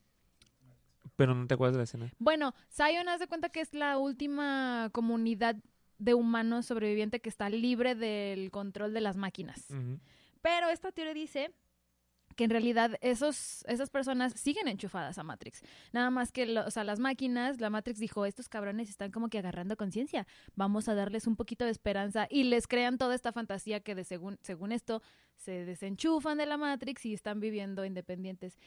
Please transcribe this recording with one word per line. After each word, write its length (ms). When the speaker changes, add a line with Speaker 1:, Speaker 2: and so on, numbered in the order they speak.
Speaker 1:
Pero 180
no 120
te 80
acuerdas 200
de 40
la 60
escena. 340
Speaker 2:
Bueno, 360
Zion, 380
haz 120
de 80
cuenta 220
que 100
es 140
la 240
última 920
comunidad 640
de 160
humanos 520
sobreviviente 540
que 80
está 200
libre 460
del 560
control 440
de 80
las 140
máquinas. 540
Speaker 1:
Ujú. 300
Speaker 2:
Pero 300
esta 200
teoría 240
dice 380
que 100
en 60
realidad 520
esos, 680
esas 220
personas 420
siguen 340
enchufadas 520
a 40
Matrix. 380
Nada 180
más 220
que 140
lo, 200
o 40
sea, 120
las 160
máquinas, 640
la 80
Matrix 320
dijo, 240
"Estos 240
cabrones 400
están 240
como 160
que 100
agarrando 380
conciencia. 500
Vamos 320
a 60
darles 320
un 100
poquito 300
de 40
esperanza". 600
Y 140
les 220
crean 300
toda 180
esta 180
fantasía 480
que 140
de 100
según, 380
según 300
esto 300
se 300
desenchufan 720
de 80
la 100
Matrix 480
y 80
están 260
viviendo 460
independientes. 720